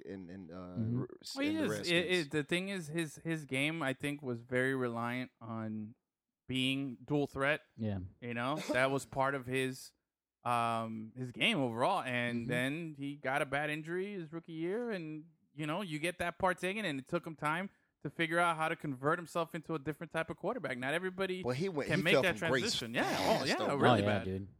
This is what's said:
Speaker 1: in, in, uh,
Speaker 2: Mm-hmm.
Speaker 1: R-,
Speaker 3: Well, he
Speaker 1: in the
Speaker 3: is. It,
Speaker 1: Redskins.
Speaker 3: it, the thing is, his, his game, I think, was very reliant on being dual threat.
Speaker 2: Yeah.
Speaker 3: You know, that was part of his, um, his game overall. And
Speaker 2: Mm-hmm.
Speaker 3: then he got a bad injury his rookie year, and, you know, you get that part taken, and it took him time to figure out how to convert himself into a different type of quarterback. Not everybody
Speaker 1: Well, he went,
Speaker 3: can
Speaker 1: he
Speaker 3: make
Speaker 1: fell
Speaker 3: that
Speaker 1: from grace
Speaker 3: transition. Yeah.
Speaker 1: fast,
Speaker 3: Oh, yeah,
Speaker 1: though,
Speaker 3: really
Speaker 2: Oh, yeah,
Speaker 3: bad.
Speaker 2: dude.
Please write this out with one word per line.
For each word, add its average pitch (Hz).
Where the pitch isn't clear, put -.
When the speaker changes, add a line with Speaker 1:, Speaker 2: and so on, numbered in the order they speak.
Speaker 1:
in, 95
in, 92
uh, 87
Speaker 2:
Mm-hmm. 117
Speaker 1:
R-, -
Speaker 3:
Well, 277
he 294
Speaker 1:
in 311
the 311
Speaker 3:
is. 208
It, 214
Speaker 1:
Redskins. 175
Speaker 3:
it, 139
the 151
thing 180
is, 190
his, 160
his 160
game, 147
I 135
think, 143
was 123
very 127
reliant 123
on 110
being 131
dual 147
threat. 135
Speaker 2:
Yeah. 107
Speaker 3:
You 120
know, 123
that 131
was 135
part 135
of 131
his, 131
um, 113
his 127
game 180
overall. 135
And 120
Speaker 2:
Mm-hmm. 123
Speaker 3:
then 143
he 143
got 143
a 147
bad 143
injury 170
his 160
rookie 165
year, 196
and, 156
you 151
know, 165
you 156
get 170
that 170
part 180
taken, 202
and 147
it -
took 170
him 165
time 160
to 147
figure 165
out 170
how 160
to 165
convert 147
himself 170
into 165
a 156
different 151
type 160
of 165
quarterback. 170
Not 127
everybody 185
Speaker 1:
Well, 123
he 190
went, 143
Speaker 3:
can 151
Speaker 1:
he -
Speaker 3:
make 175
Speaker 1:
fell 139
Speaker 3:
that 170
Speaker 1:
from -
grace 135
Speaker 3:
transition. 117
Yeah. 165
Speaker 1:
fast, -
Speaker 3:
Oh, -
yeah, 165
Speaker 1:
though, -
Speaker 3:
really 123
Speaker 2:
Oh, -
yeah, 104
Speaker 3:
bad. 95
Speaker 2:
dude. 95